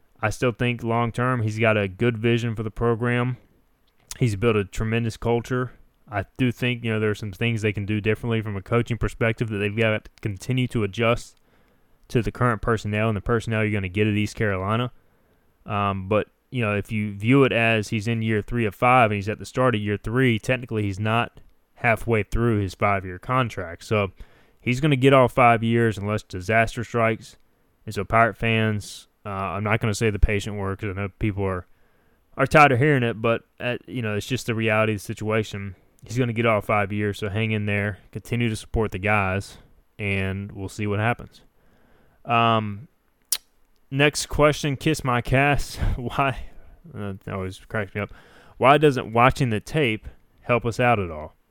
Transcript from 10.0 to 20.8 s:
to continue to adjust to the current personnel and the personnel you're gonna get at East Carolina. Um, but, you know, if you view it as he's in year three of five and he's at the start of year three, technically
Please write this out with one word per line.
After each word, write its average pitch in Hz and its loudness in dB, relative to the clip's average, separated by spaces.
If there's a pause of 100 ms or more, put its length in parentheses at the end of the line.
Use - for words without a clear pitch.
to - -20 (120)
continue 123 -2
to 113 0
adjust 110 -2 (680)
to 127 2
the 104 -2
current 117 0
personnel 107 -2
and 110 0
the 92 -4
personnel 113 0
you're 107 0
gonna 98 -2
get 104 0
at 107 2
East 104 -2
Carolina. 107 -2 (720)
Um, 101 -2
but, 104 2 (220)
you 127 -6
know, 104 0
if 101 -6
you 104 -4
view 120 6
it 123 2
as 113 2
he's 107 -4
in 117 -2
year 110 0
three 117 -2
of 101 -4
five 123 4
and 104 -2
he's 101 -4
at 104 -6
the 98 -14
start 127 0
of 107 0
year 104 -2
three, 117 0
technically 120 -4